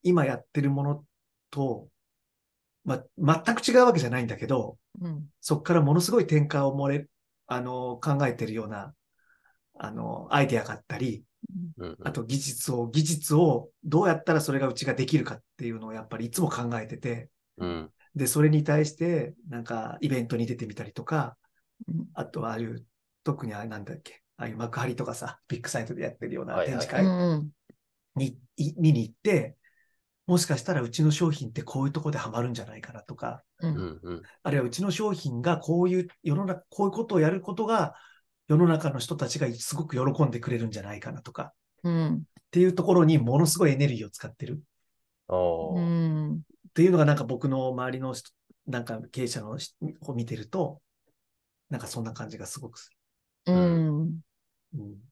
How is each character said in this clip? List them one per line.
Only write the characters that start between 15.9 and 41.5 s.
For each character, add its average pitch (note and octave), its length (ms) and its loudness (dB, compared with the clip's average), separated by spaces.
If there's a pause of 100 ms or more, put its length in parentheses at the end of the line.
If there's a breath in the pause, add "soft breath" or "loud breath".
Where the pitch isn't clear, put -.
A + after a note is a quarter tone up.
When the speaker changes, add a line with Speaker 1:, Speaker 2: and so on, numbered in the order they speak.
Speaker 1:
や A2 100 -12
っ A2 60 -18
ぱ A2+ 100 -10
り A#2 80 -6
い A#2 40 -8
つ F#3 100 -4
も D#3+ 80 2
考 A#2+ 300 -4
え A2 80 -6
て - 120 -12
て、 A#2+ 320 -6 (280)
Speaker 3:
う F2+ 80 -6
ん。 E2 240 -6 (240 soft breath)
Speaker 1:
で、 C3+ 120 -2
そ D3+ 160 2
れ D3+ 80 8
に D3+ 140 4
対 D3+ 220 2
し - 80 -10
て、 D#3+ 400 -2 (140)
な A#2+ 120 -8
ん A#2 40 -12
か A2+ 360 -8
イ D#3 80 -2
ベ B2+ 120 0
ン A#2 80 -6
ト A#2+ 80 -4
に A#2 100 0
出 A#2+ 100 -4
て A#2 100 -8
み G2+ 80 -14
た A2 100 -10
り G#2 80 -14
と - 120 -10
か、 C3+ 320 -4 (520)
Speaker 2:
う E3+ 40 -6
ん。 E3 220 -4
Speaker 1:
あ - 100 -6
と - 180 -10
は A2+ 80 -6
あ - 40 -6
あ A2+ 40 -6
い A#2 60 -4
う、 A#2 200 -10 (400)
特 C#3+ 220 -4
に G#2+ 80 -8
あ G#2 80 -10
れ A#2 60 -10
な G#2+ 100 -10
ん G2+ 60 -12
だ - 100 -12
っ - 80 -16
け、 - 200 -20 (140)
あ B2 80 -10
あ A#2 40 -8
い A2 40 -10
う A2 40 -12
幕 A#2 240 -6
張 A#2+ 160 -4
と B2 80 -6
か A#2 100 -6
さ、 - 340 -12
ビ A#2 100 -6
ッ - 40 -12
グ - 60 -10
サ B2+ 120 -4
イ A2+ 40 -6
ト A#2+ 100 -10
で - 80 -8
や - 80 -4
っ - 20 -20
て - 140 -12
る B2 80 -8
よ - 80 -8
う - 20 -8
な B2 100 -8
Speaker 3:
は E3+ 120 0
い C#3 60 -4
は B2 40 -4
い。 - 20 -4
Speaker 1:
展 D3+ 100 -4
示 E3 60 -8
会 F#3+ 100 4
Speaker 2:
う F#3+ 40 6
ん F3+ 220 2
う D#3+ 60 2
ん。 D3+ 140 -4 (680)
Speaker 1:
に、 C3 220 -4 (180)
い-、 D3 220 -4
見 D#3 140 6
に A#2 100 4
行 G#2+ 100 -6
っ - 20 -20
て、 - 420 0 (680)
も F3 120 4
し F3 80 2
か C#3 100 0
し - 60 -6
た F3+ 120 -2
ら C3 80 0
う A#2 60 -4
ち C3+ 140 0
の D3+ 80 8
商 D#3 200 2
品 C#3 180 -4
っ A2+ 40 -12
て C#3+ 100 -6
こ C3+ 200 -4
う C3+ 40 2
い C#3+ 40 0
う - 20 -12
と D#3 80 -4
こ D3+ 100 -2
で C#3 80 -4
ハ A2+ 120 -6
マ A2+ 120 -2
る B2 80 -2
ん A#2 40 -4
じ A#2 80 -8
ゃ - 20 -12
な A2 120 -16
い - 40 -16
か - 120 -16
な A2+ 100 -16
と - 140 -16
か、 A#2+ 260 -8 (160)
Speaker 2:
う E3 100 -4
ん。 D3+ 60 0
Speaker 3:
う - 60 -4
ん E2+ 220 -8
う F2 120 -8
ん。 E2 80 -10 (200 loud breath)
Speaker 1:
あ - 80 -2
る C#3+ 80 2
い - 20 4
は B2 60 -2
う A#2+ 40 -4
ち D#3+ 120 -6
の G3 80 0
商 G#3 220 -2
品 B2 280 -6
が D#3+ 180 0
こ E3+ 240 0
う F3+ 80 4
い F3+ 100 2
う F3+ 80 -6 (140)
世 D3+ 140 0
の G3 80 -2
中、 C#4 260 -6
こ G3+ 140 -2
う - 20 2
い - 40 2
う - 20 -10
こ A3+ 120 -4
と A3 120 -2
を D#3+ 40 6
や D#3 100 6
る F#3 100 -2
こ G3+ 140 -10
と G#3+ 120 -2
が G#3+ 280 0 (520 loud breath)
世 D3+ 100 4
の F3 100 8
中 D#3 240 2
の C3 100 -4
人 - 160 -6
た B2 120 -4
ち - 100 -6
が C#3 140 0
す - 220 -8
ご D3+ 120 -6
く C3 100 -6
喜 C3+ 280 4
ん B2 60 4
で A#2 100 -6
く - 100 -6
れ A#2+ 80 0
る A2+ 80 -2
ん G#2+ 40 -4
じ G2+ 80 -8
ゃ G2 40 -10
な G2+ 120 -10
い G#2 60 -12
か A#2 120 -10
な C#3+ 100 -12
と - 100 -18
か、 - 200 -10 (300)